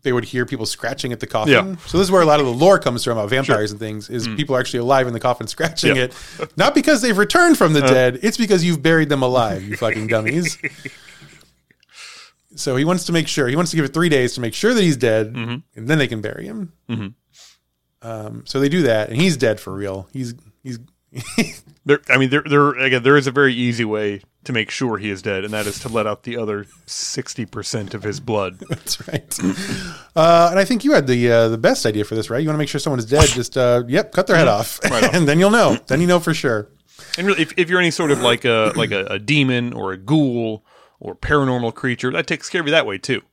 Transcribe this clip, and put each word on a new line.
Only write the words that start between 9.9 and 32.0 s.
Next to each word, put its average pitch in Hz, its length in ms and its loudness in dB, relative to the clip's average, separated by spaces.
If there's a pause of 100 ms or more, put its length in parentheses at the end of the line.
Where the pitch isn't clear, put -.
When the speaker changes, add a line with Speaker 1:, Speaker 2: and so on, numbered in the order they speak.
Speaker 2:
<laughs> 113 60 0
Speaker 1:
dummies. 123 440 -2 (2000)
So 135 200 -4
he 135 100 0
wants 175 200 0
to 170 60 -4
make 165 160 0
sure, 135 200 0
he 127 80 0
wants 165 160 0
to 156 60 -2
give 151 80 2
it - 100 -6
three 170 140 2
days 127 240 2
to 127 80 -8
make 113 120 -4
sure 226 220 0
that 220 80 4
he's 156 140 2
dead, 110 360 0
Speaker 2:
Mm-hmm. 120 220 -6 (200)
Speaker 1:
and 110 120 -10
then 156 100 2
they 135 100 2
can 110 140 -6
bury - 240 -10
him. 202 280 -12 (140)
Speaker 2:
Mm-hmm. - 1200 -14
Speaker 1:
Um, 110 380 -12
so - 140 -4
they 139 100 4
do 170 140 2
that, 110 260 2
and 113 100 -4
he's 175 180 2
dead 113 220 0
for 95 140 -12
real. 98 400 -8
He's, 123 220 -10 (260)
he's 123 160 -12 (340)
<laughs> - 520 -6 (220)
Speaker 2:
There, 147 140 2 (100)
I 127 80 4
mean, 135 120 2
there, 147 160 0
there, 147 240 4 (100)
again, 131 240 2
there 139 140 6
is 135 100 2
a 131 40 -2
very 135 220 4
easy 120 300 -2
way 107 380 -4 (240)
to 135 80 -8
make 110 180 -2
sure 117 280 -4
he 104 100 -6
is 95 120 -8
dead, 98 220 -4
and 107 100 -8
that 107 140 -4
is 101 120 -8
to - 100 -10
let 110 180 -2
out 104 160 -6
the 120 140 -10
other 104 280 -6 (200)
sixty - 600 -8
percent 104 480 -8
of 101 100 -12
his 104 180 -6
blood. 98 380 -4
Speaker 1:
<laughs> - 100 -18
That's - 380 -8
right. - 300 -8 (800)
Uh, 170 360 6
and 190 80 2
I 196 40 4
think 220 220 0
you 294 80 4
had 156 140 4
the, 120 240 4
uh, 117 180 6
the 113 80 -2
best 214 280 2
idea 107 200 0